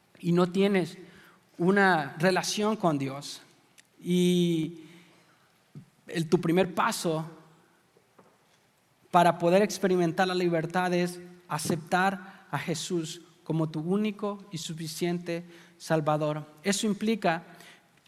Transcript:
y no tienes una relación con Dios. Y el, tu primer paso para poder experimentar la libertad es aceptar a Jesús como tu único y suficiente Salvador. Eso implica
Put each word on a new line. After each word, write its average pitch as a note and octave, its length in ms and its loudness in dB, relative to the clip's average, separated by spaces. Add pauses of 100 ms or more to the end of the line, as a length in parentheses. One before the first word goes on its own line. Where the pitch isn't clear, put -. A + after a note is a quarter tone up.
(200)
y E3+ 140 0
no F3 180 2
tienes G3 460 0 (600)
una F3+ 640 4
relación F#3 560 0
con E3+ 220 2
Dios. C3+ 440 -8 (580)
Y F3 840 2 (1200)
el, D#3+ 220 -4
tu F3+ 100 4
primer F3+ 340 2
paso F3 520 -2 (1900)
para F3 260 6
poder E3+ 240 4
experimentar F#3 680 2
la F#3 80 -4
libertad F3 580 0
es F3 260 -2 (280)
aceptar F3+ 1040 -2
a C#3+ 60 -4
Jesús E3 640 -6 (220)
como D#3+ 260 -2
tu D#3 100 -8
único G3+ 720 -4
y E3+ 60 -10
suficiente E3+ 880 -6 (320)
Salvador. D3+ 680 0 (180)
Eso G3 220 -2
implica G3+ 580 0 (640)